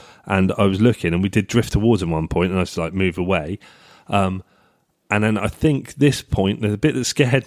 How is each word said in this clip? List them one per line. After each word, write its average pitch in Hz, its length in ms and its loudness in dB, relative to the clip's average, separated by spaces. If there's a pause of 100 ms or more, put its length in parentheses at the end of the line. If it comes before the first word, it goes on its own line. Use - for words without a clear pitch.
(240)
And 95 320 2
I 101 100 4
was 98 140 0
looking, 107 340 2
and 90 80 0
we 101 80 0
did 101 180 0
drift - 240 0
towards 104 300 2
at 85 60 -2
one 80 200 -2
point, 87 220 0
and 95 80 -2
I 90 40 2
was - 160 -8
like, 82 160 -4
"Move 92 240 -2
away." 90 400 -2 (500)
Um, 95 360 -2 (680)
and 104 140 2
then 107 120 2
I 101 120 -2
think - 460 -2
this 143 280 2
point, 101 380 -2
the 104 180 -2
bit 147 160 0
that 127 120 -4
scared 131 400 0